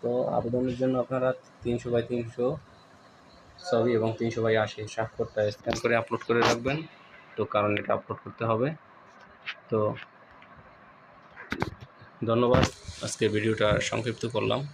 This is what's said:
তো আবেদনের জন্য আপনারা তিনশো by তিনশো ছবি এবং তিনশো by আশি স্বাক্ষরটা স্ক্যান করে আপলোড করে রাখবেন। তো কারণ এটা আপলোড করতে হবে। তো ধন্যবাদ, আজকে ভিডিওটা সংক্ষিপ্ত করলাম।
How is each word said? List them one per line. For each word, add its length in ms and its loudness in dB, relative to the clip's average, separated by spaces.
তো 80 -2
আবেদনের 400 0
জন্য 200 2
আপনারা 320 0
তিনশো 300 -2
by 180 2
তিনশো 340 -2
ছবি 240 4
এবং 160 2
তিনশো 260 -2
by 180 4
আশি 240 -4
স্বাক্ষরটা 540 -4
স্ক্যান 300 -2
করে 140 2
আপলোড 320 -2
করে 120 4
রাখবেন। 380 2
তো 60 -4
কারণ 240 2
এটা 160 -2
আপলোড 300 -4
করতে 220 -8
হবে। 220 2
তো 100 2
ধন্যবাদ, 360 4
আজকে 180 -2
ভিডিওটা 320 2
সংক্ষিপ্ত 360 -4
করলাম। 260 0